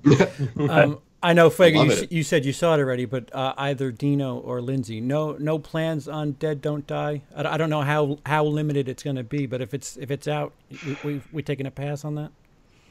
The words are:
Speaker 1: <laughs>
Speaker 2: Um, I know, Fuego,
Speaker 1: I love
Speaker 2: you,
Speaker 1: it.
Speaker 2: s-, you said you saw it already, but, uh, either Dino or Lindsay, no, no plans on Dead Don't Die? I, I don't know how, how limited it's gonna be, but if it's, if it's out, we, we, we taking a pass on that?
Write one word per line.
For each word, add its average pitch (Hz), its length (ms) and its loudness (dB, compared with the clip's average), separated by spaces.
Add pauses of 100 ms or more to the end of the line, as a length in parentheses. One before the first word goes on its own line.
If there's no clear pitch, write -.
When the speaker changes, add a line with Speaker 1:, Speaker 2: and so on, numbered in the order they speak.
Speaker 1:
<laughs> 143 680 2
Speaker 2:
Um, 151 300 4 (260)
I 175 60 4
know, 170 180 8
Fuego, 165 300 6
Speaker 1:
I 147 40 8
love 151 40 8
Speaker 2:
you, 117 60 6
Speaker 1:
it. - 100 0
Speaker 2:
s-, - 80 -10
you 165 120 0
said 147 200 2
you 135 80 0
saw 165 240 2
it 147 60 4
already, 127 240 -2
but, 120 280 -6
uh, 131 240 -4
either 135 360 -4
Dino 135 460 -2
or 123 200 -6
Lindsay, 120 400 -4
no, 147 400 -2
no 151 180 -2
plans 160 520 -4
on 151 240 -4
Dead 147 280 -4
Don't 147 240 -4
Die? 147 360 -4 (120)
I, 147 200 -4
I - 20 -2
don't 156 140 0
know 151 120 0
how, 147 440 0
how 151 180 0
limited 151 460 0
it's 123 140 -12
gonna 135 200 -4
be, 139 220 -4
but 123 160 -6
if 127 120 -8
it's, - 220 -10
if 131 160 -10
it's 139 160 -6
out, 147 240 -4 (340)
we, 143 200 -6
we, 147 160 -4 (100)
we 156 100 -4
taking 135 240 -4
a 135 60 -8
pass 143 320 -6
on 151 120 -6
that? 151 160 -8 (600)